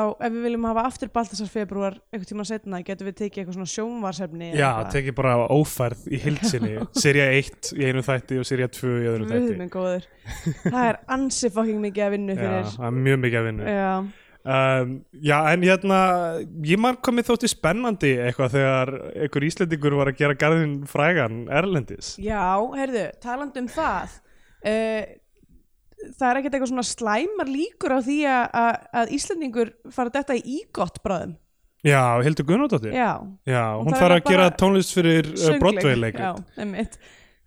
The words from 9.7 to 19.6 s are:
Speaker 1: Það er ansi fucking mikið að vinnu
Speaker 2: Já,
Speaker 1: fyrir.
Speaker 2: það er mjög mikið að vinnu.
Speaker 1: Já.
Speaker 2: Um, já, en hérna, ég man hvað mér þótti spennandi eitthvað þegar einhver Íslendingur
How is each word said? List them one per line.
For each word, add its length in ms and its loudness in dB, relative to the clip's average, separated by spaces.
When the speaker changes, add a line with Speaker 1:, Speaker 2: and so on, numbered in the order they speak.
Speaker 1:
Það 220 2
er 220 0
ansi 440 -2
fucking 320 0
mikið 240 -2
að 80 0
vinnu 180 -4
Speaker 2:
Já, 60 -2
Speaker 1:
fyrir. 320 -2
Speaker 2:
það 160 -6
er 100 -2
mjög 220 4
mikið 180 0
að 140 0
vinnu. 160 -6
Speaker 1:
Já. 240 0
Speaker 2:
Um, 460 2
já, 260 0
en 100 4
hérna, 360 4
ég 180 2
man 160 2
hvað 220 0
mér 100 0
þótti 240 2
spennandi 640 0
eitthvað 380 0
þegar 380 2
einhver 300 -2
Íslendingur 540 0